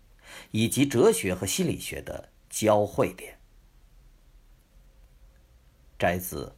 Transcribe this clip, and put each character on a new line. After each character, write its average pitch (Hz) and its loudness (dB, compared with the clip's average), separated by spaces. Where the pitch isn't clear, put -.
以 110 2
及 127 2
哲 143 6
学 92 -2
和 95 -4
心 185 -2
理 101 -2
学 - -10
的 - -12
交 107 4
汇 104 -2
点。 - -18
摘 90 0
自 78 -8